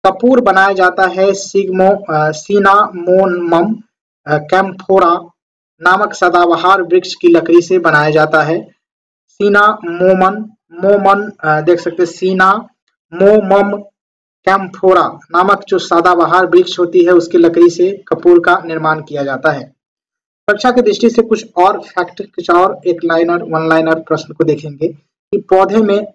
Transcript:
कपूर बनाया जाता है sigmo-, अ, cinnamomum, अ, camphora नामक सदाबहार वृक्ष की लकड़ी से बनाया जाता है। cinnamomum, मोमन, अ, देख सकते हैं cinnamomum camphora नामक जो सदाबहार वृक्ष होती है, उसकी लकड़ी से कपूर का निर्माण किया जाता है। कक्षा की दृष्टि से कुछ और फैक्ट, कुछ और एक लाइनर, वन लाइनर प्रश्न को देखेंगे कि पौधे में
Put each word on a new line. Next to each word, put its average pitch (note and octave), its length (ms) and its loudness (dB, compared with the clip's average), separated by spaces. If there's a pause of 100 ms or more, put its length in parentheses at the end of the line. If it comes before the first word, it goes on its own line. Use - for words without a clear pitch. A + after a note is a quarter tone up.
कपूर A#3 340 0
बनाया G3 320 2
जाता F#3 340 0
है F#3 200 -2
sigmo-, F#3+ 720 0 (120)
अ, D#3 200 -2
cinnamomum, F3+ 1400 0 (520)
अ, D3+ 120 -2
camphora F#3+ 880 0 (520)
नामक F#3+ 340 0
सदाबहार F3 680 0
वृक्ष F3+ 320 -2
की F3+ 140 0
लकड़ी E3+ 340 4
से F#3 160 -2
बनाया D#3 320 0
जाता D#3 320 2
है। E3 260 -4 (760)
cinnamomum, F#3+ 920 0 (360)
मोमन, G3 600 0 (120)
अ, D#3 160 0
देख E3+ 200 0
सकते F3 220 -4
हैं F3 80 -2
cinnamomum G3 1700 0 (680)
camphora F#3 640 0
नामक F#3+ 540 -2
जो F#3+ 100 -2
सदाबहार E3+ 680 0
वृक्ष F3+ 320 0
होती F3 260 2
है, F3+ 80 2
उसकी E3+ 260 2
लकड़ी E3 320 4
से F3+ 380 -4
कपूर E3+ 320 2
का E3+ 260 0
निर्माण D#3 360 -4
किया C#3+ 200 -8
जाता C#3 280 -4
है। C#3 220 -8 (800)
कक्षा G#3 200 0
की A#3+ 120 2
दृष्टि G#3+ 280 0
से A#3 120 0
कुछ A3 240 -2 (100)
और F#3 240 2
फैक्ट, - 420 -10
कुछ - 280 -8
और F3 360 0
एक E3+ 180 -2
लाइनर, E3+ 380 -2
वन D#3+ 260 -6
लाइनर D#3+ 260 2
प्रश्न D#3 400 -8
को E3 100 -2
देखेंगे D3+ 640 -6 (240)
कि G#3 40 0
पौधे F#3+ 380 0
में G#3 380 0